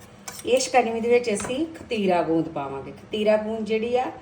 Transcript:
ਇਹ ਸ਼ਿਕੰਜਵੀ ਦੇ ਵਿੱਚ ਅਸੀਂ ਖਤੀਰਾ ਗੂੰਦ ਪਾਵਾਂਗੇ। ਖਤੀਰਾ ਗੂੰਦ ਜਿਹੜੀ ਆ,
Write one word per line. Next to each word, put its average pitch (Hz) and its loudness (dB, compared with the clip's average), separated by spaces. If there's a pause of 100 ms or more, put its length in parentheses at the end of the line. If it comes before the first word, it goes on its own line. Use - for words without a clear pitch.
(460)
ਇਹ 240 4
ਸ਼ਿਕੰਜਵੀ 226 2
ਦੇ 226 0
ਵਿੱਚ 240 4
ਅਸੀਂ 254 -2
ਖਤੀਰਾ 196 0
ਗੂੰਦ 160 2
ਪਾਵਾਂਗੇ। 135 -8
ਖਤੀਰਾ 214 0
ਗੂੰਦ 214 -4
ਜਿਹੜੀ 226 0
ਆ, 254 0 (100)